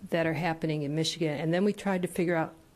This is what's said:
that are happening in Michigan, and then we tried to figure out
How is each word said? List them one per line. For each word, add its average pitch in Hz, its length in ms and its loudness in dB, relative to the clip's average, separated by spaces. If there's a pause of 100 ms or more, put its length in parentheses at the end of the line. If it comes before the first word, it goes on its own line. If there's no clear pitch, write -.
that 165 180 2
are 160 60 2
happening 160 500 -2
in 143 120 -2
Michigan, 156 440 0
and 160 140 0
then 185 140 4
we 202 80 2
tried 190 260 -2
to 180 80 0
figure 175 260 0
out 160 200 0 (220)